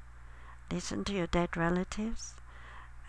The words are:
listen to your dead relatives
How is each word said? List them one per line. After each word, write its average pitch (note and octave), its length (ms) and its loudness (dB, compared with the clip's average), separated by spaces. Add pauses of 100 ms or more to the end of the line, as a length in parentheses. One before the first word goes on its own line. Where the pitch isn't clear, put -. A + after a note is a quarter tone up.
(720)
listen - 340 0
to G3+ 80 0
your F#3 120 4
dead F3 320 4
relatives F#3 760 2 (720)